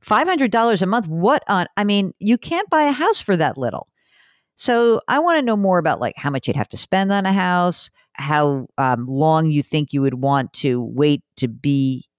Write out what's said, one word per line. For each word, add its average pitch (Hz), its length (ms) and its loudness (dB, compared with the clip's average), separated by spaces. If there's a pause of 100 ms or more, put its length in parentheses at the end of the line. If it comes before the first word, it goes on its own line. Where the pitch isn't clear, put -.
Five 247 260 0
hundred 277 240 0
dollars 226 300 2
a 190 40 0
month, 202 220 -2
what 175 400 0
on, 185 180 0 (100)
I 202 60 -2
mean, 202 380 0
you 220 180 2
can't 370 320 -6
buy 311 120 4
a 285 100 2
house 330 280 0
for 190 160 0
that 151 220 0
little. 120 300 -6 (680)
So 233 540 2
I 247 100 2
wanna 330 240 2
know 233 140 0
more 190 220 2
about, 156 220 0
like, 120 160 -4
how 143 140 -4
much 139 160 -4
you'd - 100 -2
have 123 120 -4
to - 80 -12
spend 190 340 -2
on 202 160 0
a 190 60 0
house, 180 580 0 (220)
how, 147 560 0 (100)
um, 127 300 0
long 156 420 2
you 147 140 0
think 151 280 -4
you 139 100 0
would 131 180 -2
want 139 340 0
to 123 260 -2
wait 131 420 0 (160)
to 127 100 -2
be 131 560 -2 (140)